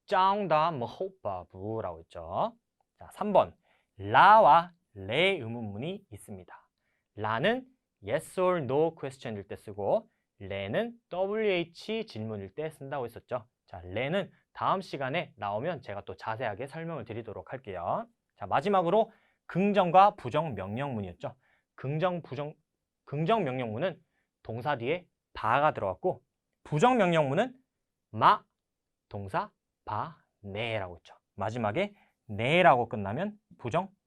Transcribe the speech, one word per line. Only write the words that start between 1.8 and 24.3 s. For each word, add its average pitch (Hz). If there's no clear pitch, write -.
했죠. 90
자, -
삼 208
번. 107
라와 165
레 156
의문문이 117
있습니다. -
라는 127
yes 135
or 180
no 151
question일 117
때 101
쓰고, 110
레는 104
더블유에이치 196
질문일 107
때 156
쓴다고 135
했었죠. 120
자, 90
레는 127
다음 160
시간에 143
나오면 107
제가 101
또 95
자세하게 113
설명을 160
드리도록 104
할게요. 110
자, -
마지막으로 185
긍정과 190
부정 151
명령문이었죠. 104
긍정, 160
부정, 143
긍정 170
명령문은 131